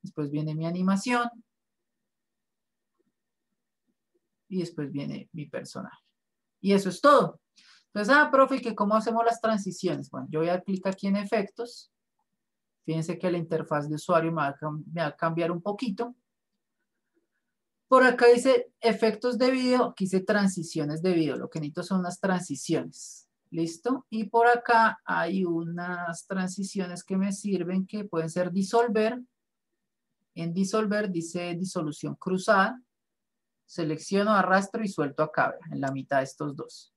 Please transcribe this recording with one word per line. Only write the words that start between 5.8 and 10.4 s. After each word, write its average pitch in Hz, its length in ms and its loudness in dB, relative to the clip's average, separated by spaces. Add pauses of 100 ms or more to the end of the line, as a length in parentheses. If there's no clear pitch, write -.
Y 196 120 4
eso 196 160 4
es 180 120 -8
todo. 262 380 6 (480)
Entonces, 208 280 2
ah, 294 140 6
profe, 269 320 4
¿que 214 140 -4
cómo 208 200 2
hacemos 226 300 2
las 233 160 0
transiciones? 180 680 -2
Bueno, 131 180 -10
yo 156 120 -2